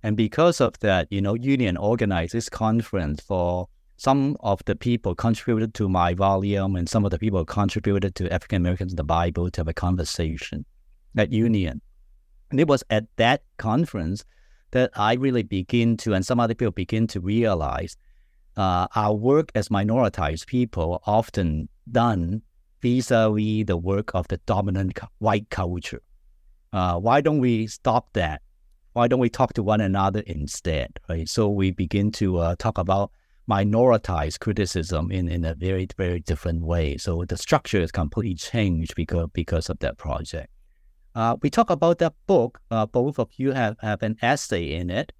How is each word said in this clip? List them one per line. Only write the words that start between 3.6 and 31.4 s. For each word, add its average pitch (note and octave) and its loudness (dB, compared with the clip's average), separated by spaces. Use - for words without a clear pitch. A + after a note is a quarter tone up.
some C#3 0
of G2+ -2
the G2+ 0
people A2 -2
contributed A2+ 0
to G2+ 0
my F2 2
volume, G2 2
and F2 -2
some G#2+ 2
of G2 0
the G2 -4
people G2 0
contributed G2 0
to F2 -4
African F2+ -2
Americans F2+ 0
in F2+ -6
the E2+ -2
Bible E2+ 0
to - -6
have D#2+ -2
a E2 -4
conversation E2+ -4
at G#2+ 2
Union. G#2+ 0
And C3+ -2
it D#3+ 6
was C#3 2
at A2 2
that A#2+ 2
conference G#2+ -2
that B2+ 2
I G#2+ 2
really B2 0
begin A2 0
to, G#2+ 0
and F#2+ 0
some A#2+ 0
other A2+ 2
people A2 -2
begin A2 -2
to - -6
realize, F#2 -2
uh, F#2 0
our G#2+ 2
work C3+ 2
as G#2 -2
minoritized G2+ 0
people F#2 -2
often F#2 0
done A2 0
vis-a-vis A2 2
the F#2+ 0
work G2 -2
of F2+ 0
the F#2+ -4
dominant G2 0
cu-, - -12
white G#2+ 0
culture. F2+ -6
Uh, F2+ 0
why A#2 4
don't D3+ 2
we A#2 2
stop - -2
that? D#2 -2
Why A#2+ 4
don't B2+ 4
we B2 4
talk A#2+ 0
to A#2+ -2
one G#2+ 2
another G2 2
instead, D2 -6
right? E2 -4
So G#2+ 0